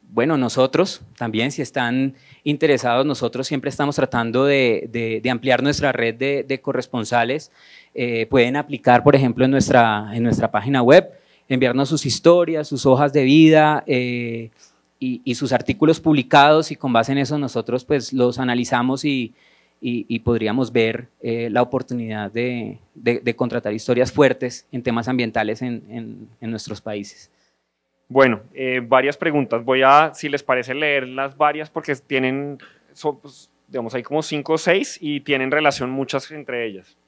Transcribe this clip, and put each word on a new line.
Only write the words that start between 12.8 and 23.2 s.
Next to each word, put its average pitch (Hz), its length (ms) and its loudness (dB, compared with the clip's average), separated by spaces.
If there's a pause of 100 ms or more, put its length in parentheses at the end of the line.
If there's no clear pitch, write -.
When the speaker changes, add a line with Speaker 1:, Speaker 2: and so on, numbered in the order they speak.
Speaker 1:
hojas 135 260 4
de 143 100 2
vida, 151 640 6
eh, 120 640 -4 (480)
y, 127 260 -6
y 120 120 -2
sus 131 160 -4
artículos - 480 2
publicados, 151 720 4
y 139 40 -10
con 131 160 -4
base 117 200 2
en 139 60 0
eso 147 200 -2
nosotros, 123 460 -6
pues, 139 280 -4
los 123 280 0
analizamos 123 640 -2
y, 131 280 -4 (480)
y, 120 280 -6
y 117 100 -4
podríamos 117 540 -2
ver, 117 340 -2 (160)
eh, 117 280 -6
la 120 120 2
oportunidad 113 720 -6
de, 117 480 -6 (160)
de, 117 240 -2